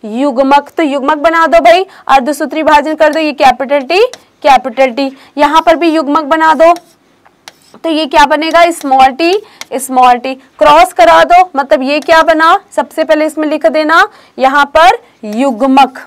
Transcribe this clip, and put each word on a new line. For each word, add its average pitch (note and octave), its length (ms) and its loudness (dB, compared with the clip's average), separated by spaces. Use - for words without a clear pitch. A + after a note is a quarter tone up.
युग्मक। C4+ 720 -2
तो E4+ 60 -2
युग्मक C#4+ 360 -4
बना E4 280 0
दो E4+ 140 2
भाई, F4 260 2
अर्धसूत्री D4 540 -2
विभाजन D4+ 320 0
कर D#4 180 0
दो, D#4+ 80 -4
ये D4+ 120 -4
capital C#4 480 -2
T, E4+ 260 0
capital C4 480 0
T, C4+ 260 -6
यहाँ D4 220 2
पर E4 160 2
भी E4 120 -2
युग्मक D#4 360 -2
बना D#4+ 300 0
दो। E4 200 4
तो E4 40 -4
ये D#4 180 -4
क्या D4 180 2
बनेगा, D#4+ 460 0
Small C4+ 360 0
T, E4+ 360 -2
small B3+ 400 0
टी, B3+ 200 -10
Cross D4+ 580 0
करा E4 320 2
दो, F4+ 320 2
मतलब C#4 260 -2
ये C#4+ 180 -2
क्या D#4+ 220 2
बना, E4 380 2
सबसे D#4 280 -4
पहले D4+ 220 0
इसमें D#4 220 -6
लिख D4+ 180 -4
देना D#4 420 0
यहाँ C4 260 0
पर E4 340 2
युग्मक। C4 840 0